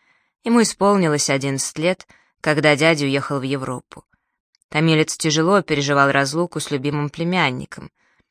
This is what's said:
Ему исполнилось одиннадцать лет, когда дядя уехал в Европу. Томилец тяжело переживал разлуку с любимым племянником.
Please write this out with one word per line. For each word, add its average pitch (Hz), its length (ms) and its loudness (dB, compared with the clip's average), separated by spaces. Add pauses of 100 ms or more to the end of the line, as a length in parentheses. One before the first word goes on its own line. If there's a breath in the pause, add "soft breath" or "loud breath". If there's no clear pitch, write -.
(420)
Ему 233 200 4
исполнилось 190 680 2
одиннадцать 139 500 -4
лет, 175 280 -2 (340 soft breath)
когда 151 360 2
дядя 151 280 2
уехал 139 360 -2
в - 20 -10
Европу. 131 640 -8 (640)
Томилец 156 480 2
тяжело 160 420 2
переживал 143 520 0
разлуку 147 480 -2
с - 100 -8
любимым 147 400 -2
племянником. 160 800 -4 (400)